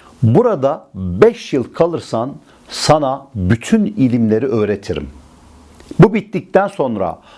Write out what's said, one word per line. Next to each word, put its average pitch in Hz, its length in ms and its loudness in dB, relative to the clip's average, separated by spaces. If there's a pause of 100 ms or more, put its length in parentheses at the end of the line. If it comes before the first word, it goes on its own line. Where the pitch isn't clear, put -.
(220)
"Burada 147 720 2
beş 95 580 0
yıl 127 120 0
kalırsan 135 680 -4 (340)
sana 135 680 0
bütün 117 500 0
ilimleri 117 640 0
öğretirim. 101 640 -4 (880)
Bu 202 160 6
bittikten 196 540 -2
sonra 107 500 -4 (200)